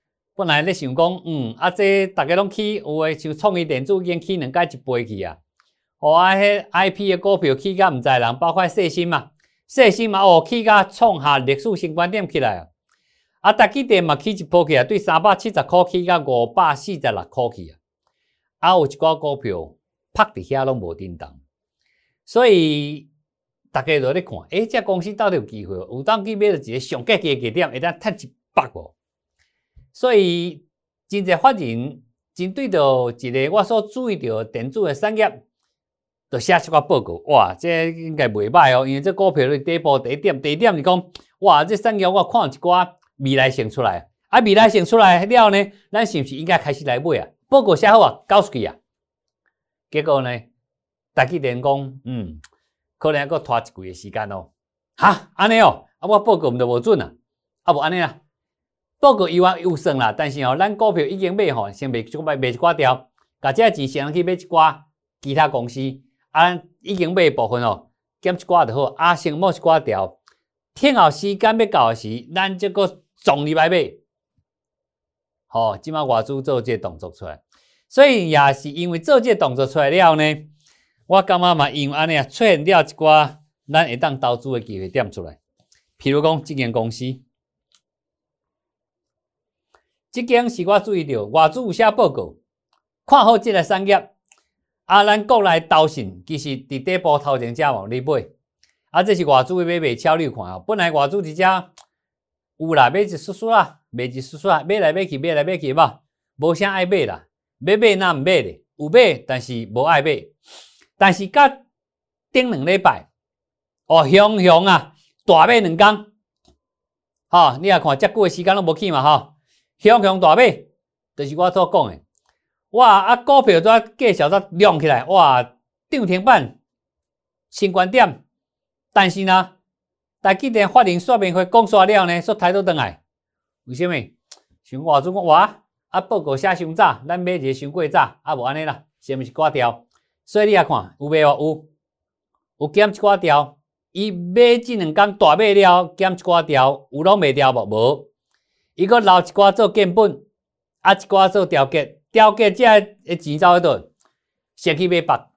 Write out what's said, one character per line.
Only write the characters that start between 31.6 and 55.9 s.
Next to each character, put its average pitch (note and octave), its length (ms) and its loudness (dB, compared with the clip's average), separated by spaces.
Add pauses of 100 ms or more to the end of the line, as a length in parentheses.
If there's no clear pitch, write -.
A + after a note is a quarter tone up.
针 F#3 180 -8
对 C4+ 160 -8
着 C3+ 440 0
一 A#2+ 180 -12
个 C3+ 220 -2
我 G#3 100 2
所 A3 200 -2
注 A#3+ 280 -8
意 F#3+ 60 -6
到 A2+ 260 -6
电 A#2 260 -10
子 G#3 140 -6
的 D3+ 120 -2
产 G#3+ 220 -6
业， G#3+ 280 -2 (840)
就 B2+ 100 -6
写 F#3 140 0
一 - 20 4
寡 D#3+ 240 0
报 C#3 200 -2
告。 F2 260 -12
哇， G#2+ 280 2
这 E3 360 -4
应 E3 260 -12
该 C#3 120 0
袂 G#2 220 -4
歹 C#3 260 4
哦， C3 120 0
因 C3+ 60 -4
为 C#3 60 -4
这 F#3 120 -4
股 F#3+ 180 0
票 C#3 160 0
的 C#3+ 120 -2
底 E3 200 -4
部 D3 200 0
第 B2 120 -8
一 C#3+ 60 -6
点， D3+ 240 -2
第 D3 120 -4
一 D3+ 40 -4
点 G#3 180 0
是 D3 80 -6
讲， F3+ 280 -2 (300)
哇， D#3+ 240 4
这 G3+ 120 -4
产 G#3+ 220 -2
业 F#3+ 100 0
我 F#3 200 0
看 G3 200 0
一 C3 80 -10
寡 F3+ 380 0 (240)
未 C3+ 180 -2
来 C3 140 2
性 B2 200 -4
出 B2+ 120 -6
来， F#2 260 -4 (200)
啊， A#3 120 2
未 G#3+ 140 2
来 A3 140 6
性 G3 160 0
出 A3+ 140 0
来 F#3 260 4
了 A3 260 4
呢， G3 220 0 (200)
咱 A3 120 0
是 E3+ 180 -6
不 C3 60 -10
是 - 60 -14
应 D3 100 -12
该 E3+ 140 0
开 D3 140 -6
始 C#3+ 120 -10
来 B2+ 140 -4
买 C#3+ 200 -2
啊？ - 100 -10 (200)
报 C4+ 140 4
告 F#3+ 140 2
写 A3 120 0
好 A3 120 8
啊， - 280 0
交 G3 140 2
出 - 100 -6
去 A#2 120 -6
啊。 D#2 100 -10 (1160)
结 D3+ 120 -4
果 C#3+ 180 0
呢， B2 180 -6 (760)
台 C3 100 2
积 D#3+ 140 -6
电 B2 240 -6
讲， C#3 420 -4
嗯， G2+ 360 -10 (580)
可 D#3 120 -2
能 D3 100 -2
还 C#3+ 60 -6
搁 D#3 120 -4
拖 A#2+ 200 -4
一 A2+ 40 -6
季 - 100 -18
的 F#2 220 -18
时 G2 160 -20
间 G#2+ 200 -10
哦。 F#2+ 200 -14 (480)
哈， F#3+ 360 0
安 G3+ 160 0
尼 A3+ 100 2
哦， - 260 2 (120)